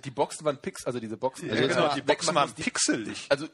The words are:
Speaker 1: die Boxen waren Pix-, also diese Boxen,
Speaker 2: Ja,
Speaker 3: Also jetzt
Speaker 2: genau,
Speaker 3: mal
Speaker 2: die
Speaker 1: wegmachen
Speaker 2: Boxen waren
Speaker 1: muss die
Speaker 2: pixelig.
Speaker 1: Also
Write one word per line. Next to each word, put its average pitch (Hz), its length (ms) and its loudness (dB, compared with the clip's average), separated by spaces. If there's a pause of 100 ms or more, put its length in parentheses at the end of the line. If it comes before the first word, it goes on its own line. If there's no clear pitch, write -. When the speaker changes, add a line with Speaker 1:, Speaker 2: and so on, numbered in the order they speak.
Speaker 1:
die 135 60 -6
Boxen 151 340 -2
waren 143 160 0
Pix-, - 240 -8
also 123 140 -2
diese 113 180 -6
Boxen, 131 300 -4
Speaker 2:
Ja, - 60 -2
Speaker 3:
Also 147 100 2
jetzt 135 120 2
Speaker 2:
genau, - 120 4
Speaker 3:
mal 143 80 2
Speaker 2:
die 139 60 -4
Speaker 1:
wegmachen - 160 4
Speaker 2:
Boxen 165 180 0
waren 143 140 6
Speaker 1:
muss 117 60 -14
die 160 80 -10
Speaker 2:
pixelig. - 680 0
Speaker 1:
Also 143 240 2